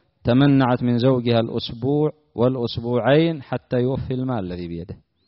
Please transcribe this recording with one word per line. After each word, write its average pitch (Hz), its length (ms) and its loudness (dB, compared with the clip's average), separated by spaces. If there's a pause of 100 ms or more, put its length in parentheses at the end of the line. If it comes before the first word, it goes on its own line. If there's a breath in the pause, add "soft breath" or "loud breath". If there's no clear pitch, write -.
(240)
تمنعت 131 600 4
من 120 140 0
زوجها 120 420 2
الأسبوع 131 720 -2 (240)
والأسبوعين 123 1040 0
حتى - 360 -6
يوفي 127 360 -2
المال 127 320 -4
الذي 87 220 -8
بيده. 85 300 -10 (300)